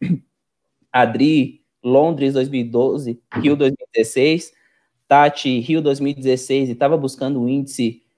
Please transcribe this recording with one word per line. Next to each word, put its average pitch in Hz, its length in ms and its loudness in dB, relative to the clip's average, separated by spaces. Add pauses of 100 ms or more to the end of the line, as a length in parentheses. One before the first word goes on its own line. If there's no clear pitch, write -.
<clears throat> - 920 -8
Adri, 127 720 2 (220)
Londres 139 480 2
dois 135 160 0
mil 135 140 -4
e - 20 -4
doze, 120 580 -2 (120)
Rio 143 200 2
dois 143 160 2
mil - 160 -12
e - 60 -20
dezesseis. 135 600 0 (540)
Tati, 143 540 2
Rio 156 220 -2
dois 143 180 0
mil 139 120 -2
e - 20 -10
dezesseis, 131 540 -2
e 120 60 -6
tava 139 220 2
buscando 135 460 -4
o 120 60 -2
índice 131 540 -4 (160)